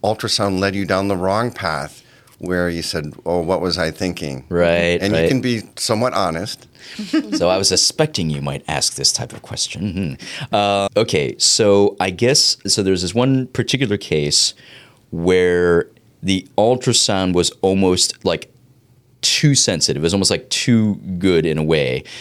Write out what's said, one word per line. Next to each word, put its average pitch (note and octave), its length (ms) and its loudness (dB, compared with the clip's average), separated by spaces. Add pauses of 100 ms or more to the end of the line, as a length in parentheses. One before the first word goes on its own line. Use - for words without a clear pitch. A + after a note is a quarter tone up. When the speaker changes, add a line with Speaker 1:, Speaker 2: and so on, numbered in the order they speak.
Speaker 1:
ultrasound G#2 560 0
led G2 160 0
you G2 100 -4
down F#2+ 220 0
the G2 100 0
wrong G2+ 340 0
path, D2+ 520 -6 (340)
where F2 320 -2
you E2+ 140 -6
said, D2+ 300 -6 (120)
"Oh, F2 160 0
what E2 200 0
was F2 180 -2
I D#2+ 100 0
thinking?" D#2 580 -6
Speaker 2:
Right, E2+ 540 2
Speaker 1:
And E2 100 0
Speaker 2:
right. E2 120 2
Speaker 1:
you E2 40 4
can B2 140 2
be A#2 220 -2 (120)
somewhat A#2 380 -2
honest. F2+ 540 -4 (300)
Speaker 2:
<laughs> G#3+ 360 -4
So F2 160 2
I F#2 80 2
was G2 100 0
suspecting F#2+ 640 0
you C#2+ 120 -4
might C#2+ 260 -6
ask - 260 -2
this - 180 -2
type - 220 -8
of - 80 -18
question. F2 760 -6 (340)
Hmm. - 40 -2
Uh, G2+ 400 0
okay, D2 440 0
so G2+ 600 4
I F#2+ 120 0
guess, A#2+ 460 2 (100)
so G2 160 0
there's F#2 180 2
this F2+ 140 -4
one C3 320 2
particular A#2 500 -2
case - 560 0 (580)
where F2 760 2 (340)
the F#2+ 260 -2 (100)
ultrasound G#2+ 760 2
was F2 180 2 (100)
almost, F#2+ 640 0
like, E2+ 280 -2 (680)
too - 340 2
sensitive. D2 460 0
It D#2+ 40 0
was E2+ 80 2
almost, G2 180 2
like, - 180 -4
too A2 460 2 (220)
good F2 280 2
in D#2 120 0
a D#2 60 0
way. C#2+ 400 0 (180)